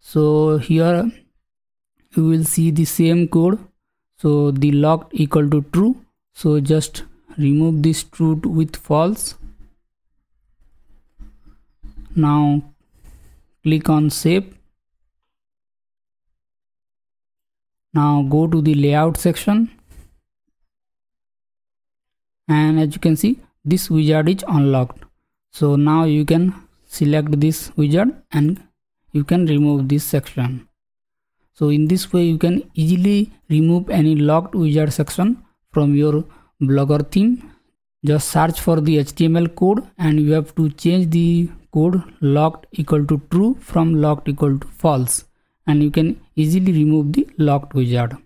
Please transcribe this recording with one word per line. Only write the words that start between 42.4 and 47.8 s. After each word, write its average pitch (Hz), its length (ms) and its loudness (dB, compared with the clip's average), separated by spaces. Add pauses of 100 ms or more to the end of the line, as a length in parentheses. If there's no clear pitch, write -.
equal 147 340 0
to 147 140 0 (100)
true 208 300 2
from 165 340 0
locked 151 340 0
equal 143 300 0
to - 100 -10
false, 131 560 -2 (420)
and 147 160 2
you 147 80 2
can 160 300 -2 (140)
easily 180 380 0
remove 151 420 2
the 277 120 0 (120)
locked 143 360 0
wizard. 123 520 -2